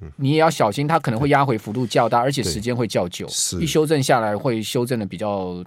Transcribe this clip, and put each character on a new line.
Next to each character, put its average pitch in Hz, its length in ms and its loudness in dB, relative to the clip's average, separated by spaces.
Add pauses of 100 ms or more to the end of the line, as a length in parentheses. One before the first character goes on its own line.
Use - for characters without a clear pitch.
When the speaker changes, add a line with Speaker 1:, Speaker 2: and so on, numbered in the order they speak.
Speaker 1:
嘛。 87 60 -14
嗯。 71 100 -16
Speaker 2:
你 135 140 2
也 156 60 2
要 156 120 6
小 135 200 2
心， 139 160 -2
它 160 140 2
可 147 100 -6
能 113 80 0
会 139 120 0
压 139 160 6
回 123 120 0
幅 104 140 -10
度 123 160 -4
较 120 220 2
大， 120 100 2
而 127 100 2
且 135 140 -2
时 80 160 -4
间 120 160 -2
会 120 100 -2
较 101 220 -2
久。 87 200 -10
Speaker 1:
对。 - 40 -12
是。 - 300 -4
Speaker 2:
一 170 40 0
修 156 200 2
正 147 180 2
下 135 160 4
来 104 180 0
会 113 240 -2
修 123 240 -2
正 120 140 -2
的 104 60 -4
比 90 120 -8
较 92 500 -4